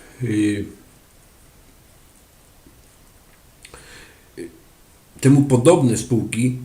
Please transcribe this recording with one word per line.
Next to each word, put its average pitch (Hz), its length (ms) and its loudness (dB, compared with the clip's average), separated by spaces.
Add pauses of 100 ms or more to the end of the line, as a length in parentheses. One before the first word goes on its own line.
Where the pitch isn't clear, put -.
(240)
y, 104 420 -2 (4000)
temu 135 200 4
podobne 131 560 2
spółki, 120 680 -4